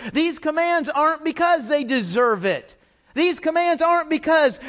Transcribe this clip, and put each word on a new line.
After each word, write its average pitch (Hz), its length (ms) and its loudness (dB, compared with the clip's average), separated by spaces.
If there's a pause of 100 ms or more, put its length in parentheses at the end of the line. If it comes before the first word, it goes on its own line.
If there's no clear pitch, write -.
(120)
These 320 260 0
commands 320 520 0
aren't 311 340 0
because 330 460 0
they 294 160 0
deserve 220 580 0
it. 175 320 -4 (380)
These 320 260 0
commands 330 420 0
aren't 339 280 2
because 302 600 2